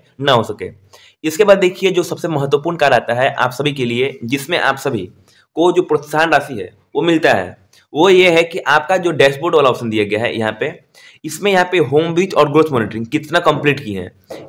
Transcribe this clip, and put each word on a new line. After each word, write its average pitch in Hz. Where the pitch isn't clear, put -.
ना 139
हो 117
सके। 98
इसके 156
बाद 196
देखिए 185
जो 170
सबसे 165
महत्वपूर्ण 147
कार्य 139
आता 117
है 127
आप 127
सभी 143
के 131
लिए, 123
जिसमें 135
आप 131
सभी 113
को 175
जो 175
प्रोत्साहन 156
राशि 143
है 92
वो 143
मिलता 160
है, 92
वो 160
ये 185
है 165
कि -
आपका 151
जो 175
डैशबोर्ड 143
वाला 139
ऑप्शन 117
दिया 107
गया 104
है 113
यहाँ 110
पे, 151
इसमें 156
यहाँ 180
पे 185
होम 147
विजिट 175
और 147
ग्रोथ 156
मॉनिटरिंग 110
कितना -
कंप्लीट 147
की 107
है, 92